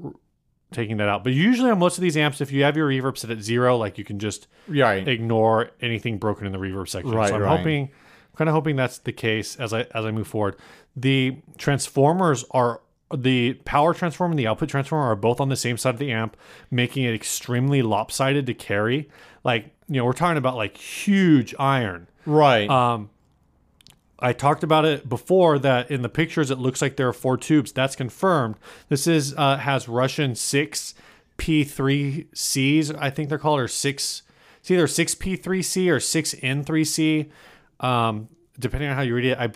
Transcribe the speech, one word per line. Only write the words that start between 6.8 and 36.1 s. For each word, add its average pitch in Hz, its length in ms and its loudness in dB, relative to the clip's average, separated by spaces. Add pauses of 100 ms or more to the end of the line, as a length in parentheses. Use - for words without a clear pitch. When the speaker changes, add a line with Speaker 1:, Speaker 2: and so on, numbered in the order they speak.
Speaker 1:
section. 98 240 -6
Speaker 2:
Right, 110 180 2
Speaker 1:
So 98 60 -2
I'm 107 60 0
Speaker 2:
right. 127 160 2
Speaker 1:
hoping, 151 320 -2 (460)
kinda 160 160 0
hoping 151 240 0
that's 127 220 -2
the - 140 -8
case 110 440 -4
as 113 160 -6
I, 113 100 -2 (120)
as 110 100 -4
I 110 80 -4
move 107 160 -4
forward. 101 280 -4 (400)
The 131 420 0 (200)
transformers 143 920 2
are, 120 280 0 (340)
the 127 400 0 (100)
power 156 300 2
transformer 170 380 -2
and 156 60 0
the 117 80 0
output 110 220 -2
transformer 143 380 -2
are 110 100 2
both 113 240 0
on 139 80 0
the 135 80 -2
same 120 220 -4
side 127 160 -2
of 113 40 -10
the 139 140 -4
amp, 113 240 -4 (340)
making 135 340 0
it 117 100 0
extremely 127 680 -2
lopsided 127 640 0
to 117 80 -4
carry. 120 540 -2 (360)
Like, 120 260 -2 (180)
you 143 80 -4
know, 123 80 2
we're 123 80 2
talking 165 240 0
about, 127 200 -2
like, 104 200 -6
huge 175 840 4
iron. 120 500 0 (180)
Speaker 2:
Right. 143 420 6
Speaker 1:
Um, 120 400 2 (1080)
I 123 160 0
talked 143 300 0
about 156 200 4
it 143 240 0
before 160 520 4
that 127 300 2
in 135 120 -2
the 120 80 -4
pictures, 160 400 0
it 131 80 -2
looks 127 240 -2
like 139 140 -2
there 131 120 0
are 120 60 0
four 127 240 0
tubes. 151 340 2
That's 131 240 -2
confirmed. 131 600 0 (340)
This 143 160 0
is, 151 320 2
uh, 139 200 2
has 131 300 -2
Russian 131 460 -2
six - 580 -4 (460)
P 151 260 0
three 143 720 -2
Cs, 143 560 0
I 147 200 -6
think 147 200 -6
they're 151 80 -2
called, 151 220 0
or 117 80 -2
six, - 540 -6 (380)
it's - 120 -14
either 175 160 4
six 165 260 -2
P 190 220 -4
three 185 260 -4
C 185 260 0
or 139 120 4
six - 420 -2